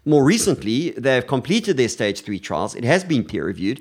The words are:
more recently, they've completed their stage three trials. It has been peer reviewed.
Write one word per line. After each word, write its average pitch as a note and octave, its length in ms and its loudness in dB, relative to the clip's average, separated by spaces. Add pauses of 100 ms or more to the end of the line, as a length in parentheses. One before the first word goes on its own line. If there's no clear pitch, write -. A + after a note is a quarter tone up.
more D3 200 4
recently, D3+ 680 2
they've B2+ 360 0
completed F#3 500 0
their B2 120 2
stage G2+ 340 -4
three G2 180 -6
trials. F2+ 340 -6
It G2+ 100 -8
has F3+ 200 2
been D3+ 200 0
peer D2+ 200 -6
reviewed. F#2+ 360 -4